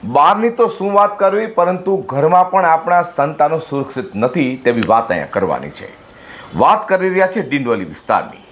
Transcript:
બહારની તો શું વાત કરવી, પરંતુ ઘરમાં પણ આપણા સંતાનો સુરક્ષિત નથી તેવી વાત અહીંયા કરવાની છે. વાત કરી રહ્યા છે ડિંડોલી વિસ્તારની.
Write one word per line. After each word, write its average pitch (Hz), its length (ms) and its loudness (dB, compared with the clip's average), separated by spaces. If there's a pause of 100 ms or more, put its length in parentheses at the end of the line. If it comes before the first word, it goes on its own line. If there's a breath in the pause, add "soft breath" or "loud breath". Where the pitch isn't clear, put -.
બહારની 180 560 2
તો 233 180 4
શું 196 220 -4
વાત 202 200 2
કરવી, 196 380 0
પરંતુ 180 400 0 (160)
ઘરમાં 160 380 4
પણ 185 180 2
આપણા 165 400 2
સંતાનો 151 520 0
સુરક્ષિત 139 540 -8
નથી 127 360 0 (140)
તેવી 117 280 2
વાત 113 200 2
અહીંયા 76 220 -4
કરવાની 76 460 -4
છે. - 80 -16 (760 loud breath)
વાત 214 260 4
કરી 185 260 0
રહ્યા 185 200 2
છે 220 80 -2
ડિંડોલી 117 500 -4
વિસ્તારની. 82 600 -4